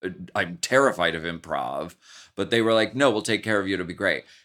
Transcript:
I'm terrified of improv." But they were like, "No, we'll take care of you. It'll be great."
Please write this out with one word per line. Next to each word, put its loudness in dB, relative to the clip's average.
I'm -4
terrified 2
of -6
improv." -6
But -4
they 4
were 4
like, 2
"No, 4
we'll 0
take -2
care 0
of -2
you. 0
It'll -4
be -10
great." 0